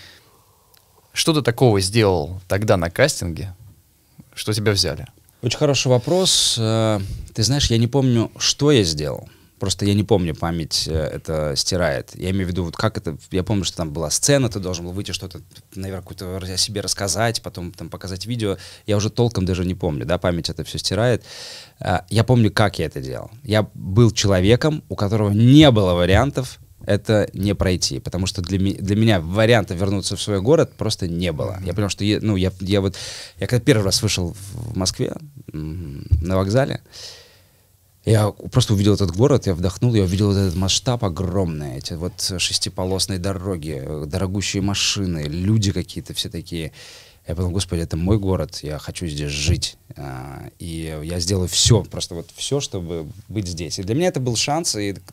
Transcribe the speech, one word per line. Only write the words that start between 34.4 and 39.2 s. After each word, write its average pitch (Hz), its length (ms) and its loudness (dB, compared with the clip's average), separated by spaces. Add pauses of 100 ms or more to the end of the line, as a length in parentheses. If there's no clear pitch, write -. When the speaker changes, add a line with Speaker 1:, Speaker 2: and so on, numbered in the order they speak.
Speaker 2:
в - 40 -8
Москве, 92 380 -2 (400)
м, 78 500 -8 (160)
на 92 160 0
вокзале, 101 460 0 (1200)
я 107 260 4 (220)
просто 120 220 2
увидел 101 200 4
этот 90 220 0
город, 135 300 4